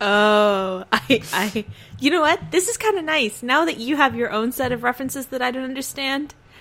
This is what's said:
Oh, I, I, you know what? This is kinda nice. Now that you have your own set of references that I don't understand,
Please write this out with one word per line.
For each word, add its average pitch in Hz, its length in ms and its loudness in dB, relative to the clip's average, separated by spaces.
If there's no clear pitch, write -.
Oh, 208 920 2
I, 220 300 2
I, 208 320 -2
you 269 120 2
know 339 120 4
what? 320 280 2
This 359 180 2
is 466 80 -4
kinda 403 260 0
nice. 311 400 -2
Now 269 240 2
that 320 120 -2
you 254 180 0
have 269 200 4
your 233 140 -2
own 226 220 0
set 254 200 -2
of 233 100 -4
references 254 440 -4
that 254 160 -6
I 254 80 0
don't 262 140 -6
understand, 269 680 -6